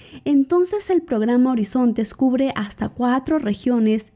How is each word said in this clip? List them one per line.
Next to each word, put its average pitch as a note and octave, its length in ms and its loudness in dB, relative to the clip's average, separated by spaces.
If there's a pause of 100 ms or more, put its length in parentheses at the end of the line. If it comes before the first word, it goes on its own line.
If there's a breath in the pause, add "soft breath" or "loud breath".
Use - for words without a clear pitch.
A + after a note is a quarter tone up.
(260 loud breath)
Entonces F4 640 0
el F4 140 2
programa B3 480 2
Horizontes A#3 640 0
cubre C4 400 0
hasta G#3 340 -6
cuatro C4 480 -2
regiones A3 800 0